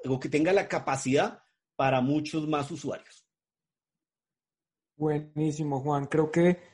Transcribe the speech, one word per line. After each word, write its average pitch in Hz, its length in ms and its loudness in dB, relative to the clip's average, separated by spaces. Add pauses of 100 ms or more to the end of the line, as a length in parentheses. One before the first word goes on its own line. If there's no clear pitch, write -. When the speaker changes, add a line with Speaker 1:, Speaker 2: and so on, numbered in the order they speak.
Speaker 1:
o 131 120 0
que 147 100 -6
tenga 151 240 2
la 196 160 2
capacidad 143 720 0 (360)
para 131 240 2
muchos 151 480 0
más 143 240 -2
usuarios. - 540 -10 (1700)
Speaker 2:
Buenísimo, 151 840 -2
Juan. 139 260 -2
Creo 156 260 0
que 175 260 4 (160)